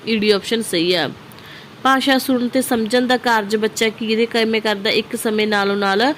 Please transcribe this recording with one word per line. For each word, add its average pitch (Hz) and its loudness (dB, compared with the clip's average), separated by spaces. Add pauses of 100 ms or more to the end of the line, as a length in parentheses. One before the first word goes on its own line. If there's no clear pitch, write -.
ਈਡੀ 214 2
ਆਪਸ਼ਨ 202 -2
ਸਹੀ 180 0
ਆ। 156 0 (720)
ਭਾਸ਼ਾ 262 4
ਸੁਣਨ 247 0
ਤੇ 262 0
ਸਮਝਣ 247 0
ਦਾ 247 2
ਕਾਰਜ 220 0
ਬੱਚਾ 220 0
ਕਿਹਦੇ 220 0
ਕਿਵੇਂ 226 0
ਕਰਦਾ? 208 -2
ਇੱਕ 220 -2
ਸਮੇਂ 214 -2
ਨਾਲੋਂ 202 0
ਨਾਲ 202 2